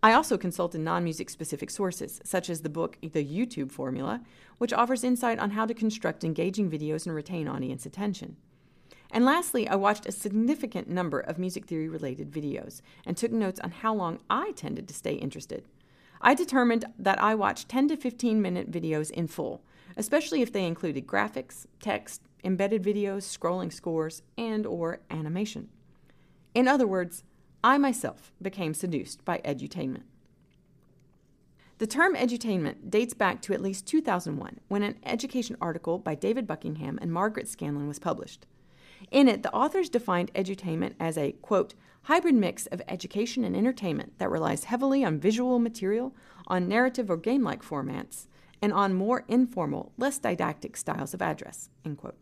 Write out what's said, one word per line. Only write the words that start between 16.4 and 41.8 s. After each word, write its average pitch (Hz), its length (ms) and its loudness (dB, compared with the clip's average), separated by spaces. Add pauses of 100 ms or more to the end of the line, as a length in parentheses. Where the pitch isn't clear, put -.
that 196 200 2
I 214 140 4
watched 202 340 0
ten 269 200 2
to 302 100 2
fifteen 240 460 2
minute 180 260 -2
videos 156 400 -2
in 170 160 -2
full, - 380 -6 (340)
especially 302 460 2
if 240 100 -4
they 196 120 0
included 165 420 -4
graphics, - 580 -4 (140)
text, - 420 -6 (220)
embedded 196 400 2
videos, 202 400 0
scrolling 180 500 -4
scores, 160 480 -4 (160)
and 220 300 -2
or 170 320 -4 (100)
animation. 170 600 -4 (840)
In 247 140 6
other 262 180 6
words, 185 380 -2 (400)
I 262 160 8
myself 262 600 0
became 180 360 -4
seduced - 500 -4
by 175 140 0
edutainment. 175 640 -6 (1800)
The 220 80 0
term 320 280 4
edutainment 220 760 0
dates 240 240 2
back - 260 0
to - 120 -2
at - 80 -2
least 196 260 -6
two 311 120 4
thousand 180 380 -2
one, - 300 -12
when 202 160 0
an - 200 -4
education 240 560 -4
article 165 380 -2
by 165 160 -4
David 220 320 0
Buckingham 156 560 -6
and 170 100 -4
Margaret 202 360 -2
Scanlon 143 400 -4
was 147 100 -8
published. - 480 -6 (640)
In 269 180 8
it, 208 140 6
the - 100 0
authors 311 380 2
defined 180 460 2
edutainment 185 640 -2
as 165 180 -2
a, 147 140 0
quote, - 420 0 (300)